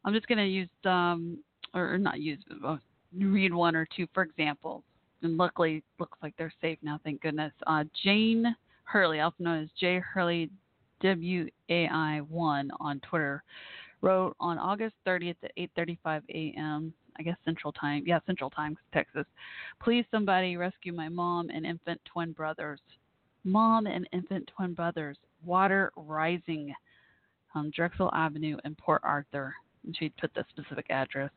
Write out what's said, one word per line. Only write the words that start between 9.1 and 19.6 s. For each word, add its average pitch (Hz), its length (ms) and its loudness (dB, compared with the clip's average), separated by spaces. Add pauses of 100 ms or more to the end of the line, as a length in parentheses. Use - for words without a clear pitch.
also 165 200 2
known 170 240 0
as 156 60 -10 (100)
J 180 180 4
Hurley 175 520 0 (500)
W 175 480 2 (220)
A 170 180 4
I 151 400 0
one 147 500 0
on 143 220 -4
Twitter, 147 420 -2 (580)
wrote 185 380 4
on 170 200 0
August 208 360 -2 (100)
thirtieth 175 380 -2
at - 140 -10
eight 175 180 -6
thirty-five 165 560 -4
A 156 260 -6
M, 156 360 -4 (260)
I 156 60 -10
guess 170 200 -2
Central 160 280 -4
Time, 143 340 -2
yeah, 170 200 4
Central 143 240 -2
Time, 151 260 -6 (160)
Texas, - 340 -2 (560)